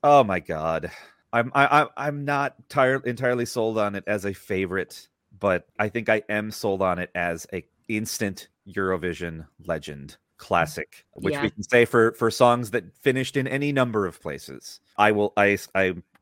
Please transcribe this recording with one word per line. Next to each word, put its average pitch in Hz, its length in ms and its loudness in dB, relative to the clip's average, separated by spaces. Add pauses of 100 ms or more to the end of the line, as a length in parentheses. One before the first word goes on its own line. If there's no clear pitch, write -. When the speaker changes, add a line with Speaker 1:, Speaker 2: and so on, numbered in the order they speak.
Speaker 1:
Oh 143 200 8
my 95 160 -2
God. 80 500 -4 (420)
I'm, 117 220 0
I, 139 300 4
I, 139 240 -6
I'm 143 180 -6
not 139 300 -2 (140)
tire-, 131 360 2
entirely 123 400 -2
sold 113 320 -2
on 104 160 0
it 98 140 -6
as 98 180 -2
a 98 80 -4
favorite, 95 760 -6 (320)
but 92 280 0 (100)
I 107 120 0
think 113 200 -2
I 110 180 2
am 107 220 -4
sold 98 320 -2
on 92 160 0
it 90 160 -6
as 85 400 -4
a 87 100 -8 (240)
instant 107 600 -6 (200)
Eurovision 87 800 -4 (180)
legend 73 540 -10 (200)
classic, - 760 -4
which - 200 -4
Speaker 2:
Yeah. 143 100 -4
Speaker 1:
we 107 80 -2
can 107 120 -12
say 120 220 4
for, 113 280 4
for 113 180 0
songs 120 400 4
that 110 120 -4 (200)
finished 131 340 0
in 135 100 0
any 143 240 -2
number 117 360 0
of 82 140 -12
places. - 580 -12 (180)
I 107 140 8
will, 104 260 2
I, 101 200 6 (180)
I'm 92 280 0 (180)